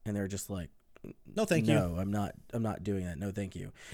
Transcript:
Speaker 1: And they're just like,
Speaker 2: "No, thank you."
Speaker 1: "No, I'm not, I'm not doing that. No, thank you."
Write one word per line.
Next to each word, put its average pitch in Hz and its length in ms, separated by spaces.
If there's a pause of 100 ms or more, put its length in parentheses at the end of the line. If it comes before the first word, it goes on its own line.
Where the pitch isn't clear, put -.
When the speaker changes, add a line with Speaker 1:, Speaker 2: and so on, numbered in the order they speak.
Speaker 1:
And 104 100
they're 98 140
just 98 200
like, 92 200 (680)
Speaker 2:
"No, 220 80
thank 160 240
you." 113 60
Speaker 1:
"No, 90 260
I'm 95 120
not, 101 240 (180)
I'm 117 100
not 104 220
doing 98 180
that. 87 160
No, 98 120
thank 95 220
you." 95 200 (200)